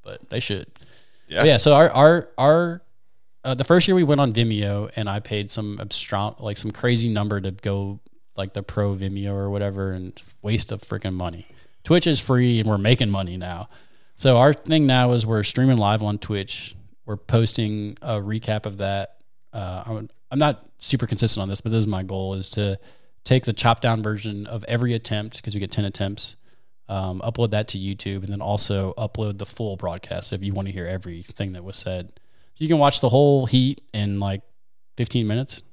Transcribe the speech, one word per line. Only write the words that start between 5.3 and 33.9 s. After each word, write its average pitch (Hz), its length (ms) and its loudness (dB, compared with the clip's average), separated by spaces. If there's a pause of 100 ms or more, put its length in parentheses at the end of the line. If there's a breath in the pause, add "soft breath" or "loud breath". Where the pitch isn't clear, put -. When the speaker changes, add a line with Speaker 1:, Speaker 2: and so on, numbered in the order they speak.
Speaker 1:
some 104 300 -6
abstrom-, 104 580 -4
like, 104 180 -6
some 107 140 -6
crazy 117 380 2
number 104 320 0
to 95 100 -4
go, 98 480 -6 (380)
like, 98 160 -6
the 101 100 -6
pro 101 320 -2
Vimeo 98 380 -4
or 98 160 -4
whatever, 98 420 -4
and 92 280 -10 (220)
waste 110 300 -2
of 101 100 -8
freaking 98 320 -6
money. 85 320 -6 (380 soft breath)
Twitch 170 240 4
is 147 140 2
free, 123 400 4
and 110 80 0
we're 104 80 2
making 107 320 2
money 95 260 -4
now. 90 320 -10 (480 soft breath)
So 127 220 4
our 139 160 8
thing 156 340 0
now 127 240 4
is 117 140 2
we're 110 180 0
streaming 127 340 2
live 107 240 2
on 104 160 -2
Twitch. - 580 -8 (300)
We're 104 120 -8
posting 107 840 0
a 120 140 -4
recap 107 500 -4
of 98 120 -8
that. 98 400 -4 (340)
Uh, 92 340 -10
I'm, 110 240 -10 (220)
I'm 131 80 -4
not 147 260 2 (140)
super - 280 -2
consistent 107 340 0
on 98 80 -6
this, 98 120 -6
but 110 100 -4
this 113 80 2
is 107 80 0
my 95 160 -4
goal, 95 300 -6
is 95 180 -8
to 101 280 -2 (440 soft breath)
take 127 200 2
the 113 100 -2
chopped - 280 2
down 113 200 0
version 104 460 -6
of 113 220 -10
every 120 240 0
attempt, 107 500 -6
'cause 104 100 -8
we 104 60 -4
get 95 120 -6
ten 101 140 -2
attempts, 98 520 -6 (520)
um, 95 320 -4
upload 117 300 0
that 107 180 0
to - 80 -6
YouTube, 98 460 -6
and 101 80 -8
then 101 100 -6
also 98 560 -2
upload 104 400 -4
the 98 80 -10
full 107 300 -8
broadcast 90 560 -8
if 87 120 -6
you 98 100 -4
wanna 98 180 -4
hear 90 160 -8
everything 92 680 -8
that 87 100 -14
was 95 120 -12
said. 90 440 -8 (360)
You 156 140 -4
can 165 100 6
watch 143 220 4
the 127 80 4
whole 139 360 6
heat 127 360 2 (120)